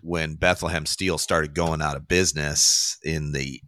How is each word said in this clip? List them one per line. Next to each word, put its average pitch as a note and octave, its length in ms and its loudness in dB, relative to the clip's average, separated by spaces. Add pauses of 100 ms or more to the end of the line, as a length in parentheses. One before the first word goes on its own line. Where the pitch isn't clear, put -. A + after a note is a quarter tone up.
when D#2+ 320 -4
Bethlehem E2+ 500 2
Steel F2+ 320 -2
started D2+ 380 0
going D#2+ 260 0
out D2+ 140 -2
of C#2+ 120 -10
business D2+ 960 2
in D2+ 280 -2
the C2+ 360 -4